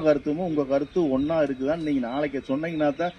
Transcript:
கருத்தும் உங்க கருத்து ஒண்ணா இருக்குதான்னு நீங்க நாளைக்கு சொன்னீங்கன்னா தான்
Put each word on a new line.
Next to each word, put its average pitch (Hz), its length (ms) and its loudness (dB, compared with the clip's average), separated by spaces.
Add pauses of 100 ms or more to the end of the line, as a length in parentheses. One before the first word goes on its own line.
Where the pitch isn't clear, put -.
கருத்தும் 151 440 2
உங்க 151 160 0
கருத்து 139 360 0 (120)
ஒண்ணா 147 300 0
இருக்குதான்னு 143 460 -2
நீங்க 139 200 0
நாளைக்கு 139 400 -2
சொன்னீங்கன்னா 151 480 0
தான் 170 240 -4